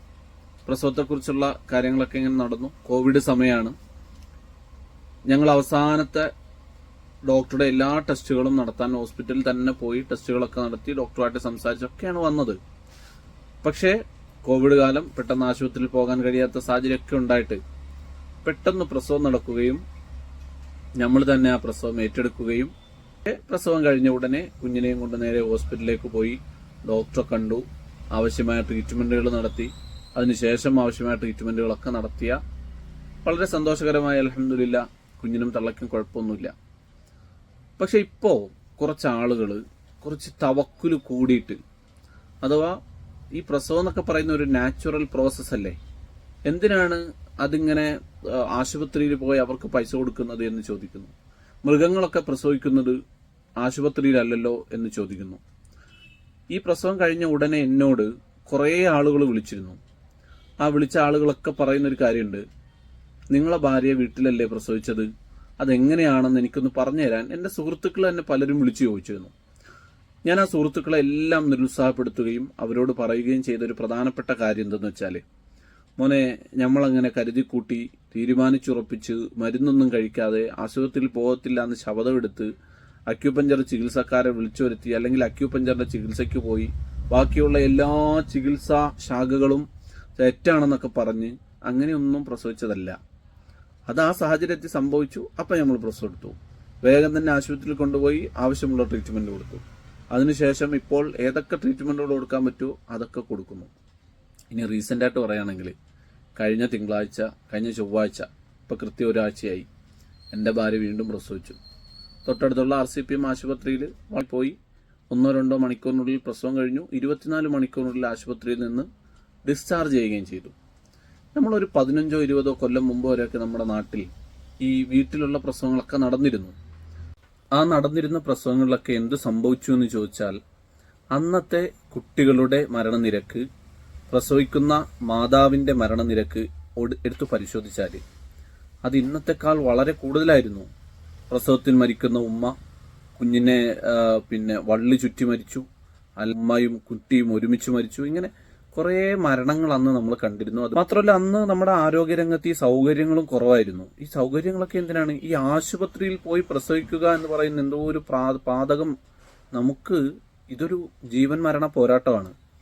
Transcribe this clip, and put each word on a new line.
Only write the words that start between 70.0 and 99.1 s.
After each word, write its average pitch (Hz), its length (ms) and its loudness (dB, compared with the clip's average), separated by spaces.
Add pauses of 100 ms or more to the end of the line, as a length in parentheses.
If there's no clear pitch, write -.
ഞാൻ 180 140 4
ആ 196 40 4
സുഹൃത്തുക്കളെ 151 540 0
എല്ലാം 151 520 2
നിരുത്സാഹപ്പെടുത്തുകയും 127 1080 0
അവരോട് 120 320 0
പറയുകയും 120 500 0
ചെയ്തൊരു 117 300 -4
പ്രധാനപ്പെട്ട 120 600 -4
കാര്യം 110 320 -2
എന്തെന്ന് 104 220 -4
വെച്ചാൽ, 92 340 -8 (800)
"മോനെ, 131 400 2 (180)
ഞമ്മളങ്ങനെ 131 600 4
കരുതിക്കൂട്ടി 120 720 -4 (260)
തീരുമാനിച്ചുറപ്പിച്ച് 123 960 0 (240)
മരുന്നൊന്നും 127 560 2
കഴിക്കാതെ 110 680 0
ആശുപത്രിയിൽ 127 500 -2
പോകത്തില്ല 123 560 -2
എന്ന് 120 120 -6
ശപഥമെടുത്ത് 113 760 -2 (560)
അക്യുപഞ്ചർ 139 540 2
ചികിത്സക്കാരെ 123 680 0
വിളിച്ചു 113 340 -2
വരുത്തി, 117 260 -4
അല്ലെങ്കിൽ 123 340 0
അക്യുപഞ്ചറിൻ്റെ 127 600 -2
ചികിത്സയ്ക്ക് 117 540 -6
പോയി, 110 300 -2 (400)
ബാക്കിയുള്ള 143 500 4
എല്ലാ 147 600 4 (120)
ചികിത്സാ 143 640 0
ശാഖകളും 135 720 0 (520)
തെറ്റാണെന്നൊക്കെ 139 680 2
പറഞ്ഞ് 113 480 -4 (280)
അങ്ങനെയൊന്നും 139 600 0
പ്രസവിച്ചതല്ല. 107 840 -8 (800)
അത് 120 120 0
ആ 160 120 4
സാഹചര്യത്തിൽ 165 560 -2
സംഭവിച്ചു. 147 600 -2 (100)
അപ്പം 170 220 0
നമ്മൾ 135 160 2
പ്രസവം 110 340 -6
എടുത്തു, - 240 -16 (500)
വേഗം 151 340 6
തന്നെ 156 140 2
ആശുപത്രിയിൽ 143 420 -2
കൊണ്ടുപോയി 143 640 0
ആവശ്യമുള്ള 127 480 0
ട്രീറ്റ്മെന്റ് 107 480 -4